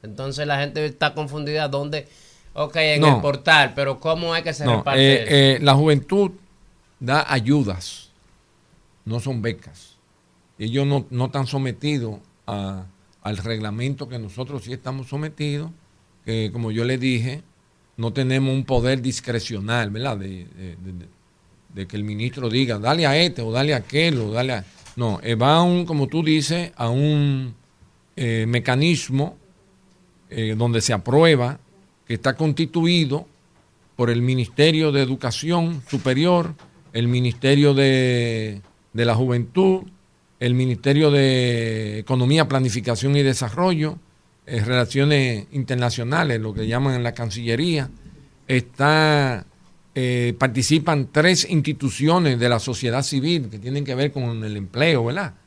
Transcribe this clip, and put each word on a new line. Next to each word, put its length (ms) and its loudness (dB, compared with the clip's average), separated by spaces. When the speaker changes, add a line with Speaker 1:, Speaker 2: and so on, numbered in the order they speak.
Speaker 1:
Entonces 440 -8
la 120 0
gente 260 -4
está 280 -2
confundida 560 -4
dónde, 380 -6
ok, 240 -4
en 240 4
Speaker 2:
No. 140 8
Speaker 1:
el 60 -2
portal, 540 4
pero 260 -2
¿cómo 340 -2
es 80 -2
que 100 -4
se 120 -6
Speaker 2:
No, 120 2
Speaker 1:
reparte 240 2
Speaker 2:
eh, 220 8
Speaker 1:
eso? 80 -6
Speaker 2:
eh, 300 6
la 140 6
juventud 560 4
da 320 0
ayudas, 760 -2
no 160 -4
son 200 -6
becas. 540 -8
Ellos 260 -2
no, 260 0
no 160 -2
están 200 -4
sometidos 680 -4
a, 380 -8
al 160 -6
reglamento 720 -6
que 100 -10
nosotros 460 -10
sí 80 -10
estamos 340 -10
sometidos, 640 -6
que 260 -4
como 200 -6
yo 120 -2
les 160 0
dije, 420 -2
no 160 -4
tenemos 400 0
un 100 0
poder 380 2
discrecional, 920 -4
¿verdad? 260 -6
De, 100 -8
de, 500 -14
de, 160 -14
de, 120 -14
de 120 -10
que 100 -14
el 60 -6
ministro 460 -4
diga, 300 0
"Dale 260 2
a 120 4
este", 260 0
o 80 -4
"Dale 240 0
a 20 -2
aquel", 400 0
o 140 -4
"Dale 220 -2
a", 120 -8
no, 260 -2
eh, 140 -2
va 220 4
a 40 4
un, 240 2
como 220 0
tú 160 -2
dices, 540 0
a 120 -2
un, 640 0
eh, 320 -2
mecanismo, 880 0
eh, 260 -4
donde 240 0
se 120 0
aprueba, 680 2
que 80 -4
está 200 -2
constituido 920 0
por 140 0
el 120 0
Ministerio 720 2
de 120 2
Educación 840 -2
Superior, 680 0
el 140 0
Ministerio 680 4
de, 840 0
de 120 0
la 80 2
Juventud, 680 2
el 160 0
Ministerio 560 2
de 880 0
Economía, 480 2
Planificación 680 0
y 60 4
Desarrollo, 760 0
eh, 180 -4
Relaciones 840 2
Internacionales, 880 -2
lo 120 -6
que 140 -4
llaman 280 0
en 80 -2
la 100 -4
Cancillería, 760 -2
está, 1000 2
eh, 420 0
participan 720 2
tres 380 4
instituciones 880 0
de 100 2
la 100 2
sociedad 440 -2
civil 460 -2
que 100 -14
tienen 260 -6
que 100 -6
ver 160 0
con 320 -6
el 140 -6
empleo, 480 0
¿verdad? 280 -6